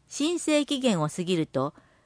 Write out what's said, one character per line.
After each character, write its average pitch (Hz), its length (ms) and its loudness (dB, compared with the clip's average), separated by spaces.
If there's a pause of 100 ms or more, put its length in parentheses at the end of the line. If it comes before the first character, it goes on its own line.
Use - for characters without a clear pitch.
申 330 320 -2
請 294 260 2
期 285 140 -2
限 226 220 2
を 151 80 0
過 - 140 -6
ぎ 180 120 0
る 160 100 0
と、 139 280 -2 (320)